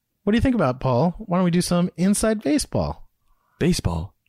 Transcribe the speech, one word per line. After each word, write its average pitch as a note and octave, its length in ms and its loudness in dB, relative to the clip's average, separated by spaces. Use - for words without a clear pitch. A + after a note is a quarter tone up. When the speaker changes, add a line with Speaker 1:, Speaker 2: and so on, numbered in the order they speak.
Speaker 1:
What G3+ 80 2
do A3+ 40 4
you A#3+ 40 2
think C4 140 2
about, C3 260 0
Paul? C3+ 380 2
Why F3+ 200 -4
don't F#3 60 2
we F3 60 2
do F3 100 2
some F3 360 0
inside G#3 460 0
baseball? G#2+ 680 -2
Speaker 2:
Baseball F2+ 560 -2